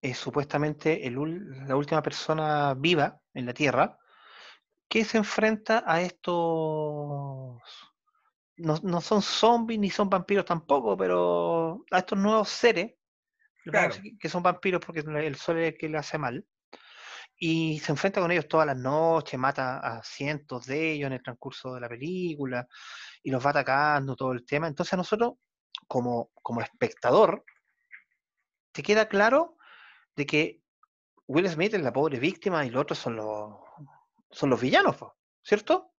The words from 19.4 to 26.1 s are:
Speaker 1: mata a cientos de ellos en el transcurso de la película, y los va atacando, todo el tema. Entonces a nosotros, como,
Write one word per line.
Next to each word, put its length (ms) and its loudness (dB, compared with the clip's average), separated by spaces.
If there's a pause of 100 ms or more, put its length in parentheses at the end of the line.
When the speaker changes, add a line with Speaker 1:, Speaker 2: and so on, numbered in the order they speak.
Speaker 1:
mata 380 -2
a 260 -8
cientos 640 -8
de 260 -2
ellos 160 -4
en 60 -4
el 80 -8
transcurso 520 -12
de 60 -12
la 80 -10
película, 800 -6 (540)
y 100 -6
los 120 -2
va 60 4
atacando, 640 2
todo 180 -2
el 120 -6
tema. 240 -2
Entonces 240 -2
a 60 0
nosotros, 360 0 (540)
como, 460 -2